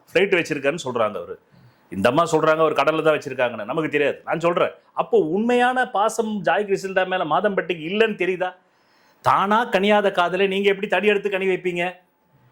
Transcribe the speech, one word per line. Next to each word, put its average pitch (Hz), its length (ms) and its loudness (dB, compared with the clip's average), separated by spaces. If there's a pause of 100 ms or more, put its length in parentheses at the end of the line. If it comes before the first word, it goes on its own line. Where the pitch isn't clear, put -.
(140)
ஃப்ளைட் 180 320 2
வச்சிருக்காருன்னு 147 380 -2
சொல்றாங்க 113 320 -2
அவரு. 87 240 -12 (500)
இந்த 98 200 0
அம்மா 151 220 4
சொல்றாங்க 156 260 4
அவர் 156 160 2
கடல்ல 156 280 2
தான் 151 160 2
வச்சிருக்காங்கன்னு, 123 480 -4
நமக்கு 151 240 -4
தெரியாது, 143 360 0
நான் 156 140 -4
சொல்றேன். 170 320 0 (220)
அப்போ 175 240 0
உண்மையான 247 720 0
பாசம் 214 540 -2
ஜாய் 180 260 0
கிரிசில்டா 190 380 -2
மேல 185 160 -2
மாதம்பட்டிக்கு 175 680 -2
இல்லைன்னு 214 240 0
தெரியுதா? 180 400 -4 (680)
தானா 196 420 2
கனியாத 202 480 2
காதலை 185 360 0
நீங்க 196 220 0
எப்படி 196 180 0
தடி 190 200 0
எடுத்து 202 220 0
கனி 190 180 -4
வைப்பீங்க? 175 440 -2 (600)